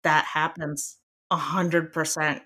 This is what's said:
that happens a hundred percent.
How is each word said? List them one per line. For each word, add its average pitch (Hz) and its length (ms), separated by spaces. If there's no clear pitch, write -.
that 156 240
happens 156 720
a 180 60
hundred 165 560
percent. 156 540